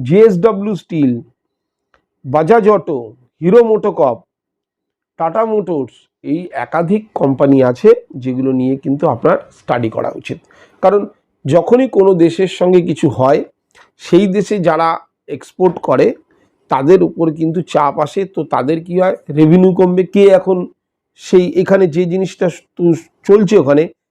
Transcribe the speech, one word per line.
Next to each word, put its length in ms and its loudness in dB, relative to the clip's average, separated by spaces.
জেএসডব্লিউ 760 2
স্টিল, 460 -4
বাজাজ 440 2
অটো, 440 -4
হিরো 220 4
মোটোকর্প, 560 -2
টাটা 280 -4
মোটরস, 480 -4
এই 280 -6
একাধিক 640 -4
কোম্পানি 480 2
আছে 260 2
যেগুলো 360 -4
নিয়ে 260 -2
কিন্তু 300 -4
আপনার 300 0
স্টাডি 380 -6
করা 260 -6
উচিত। 220 -14
কারণ 260 2
যখনই 420 2
কোনো 260 2
দেশের 340 0
সঙ্গে 340 0
কিছু 280 -2
হয়, 340 0
সেই 300 2
দেশে 320 -4
যারা 400 -2
এক্সপোর্ট 520 -4
করে 340 0
তাদের 340 2
উপর 280 -2
কিন্তু 300 -4
চাপ 380 -2
আসে। 260 -4
তো 180 -8
তাদের 400 -4
কি 160 -4
হয়? 160 0
রেভিনিউ 380 4
কমবে। 300 0
কে 240 2
এখন 400 2
সেই 360 0
এখানে 360 2
যে 180 -2
জিনিসটা 440 -4
তু-, 300 0
চলছে 340 4
ওখানে, 300 2